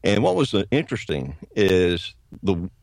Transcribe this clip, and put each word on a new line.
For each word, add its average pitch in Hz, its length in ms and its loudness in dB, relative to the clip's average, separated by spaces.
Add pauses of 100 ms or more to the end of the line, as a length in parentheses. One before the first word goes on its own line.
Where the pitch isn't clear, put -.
And 101 180 2
what 180 140 2
was, 147 180 0
uh, - 160 2
interesting 76 680 -4 (200)
is 92 580 2 (280)
the 92 280 -2 (120)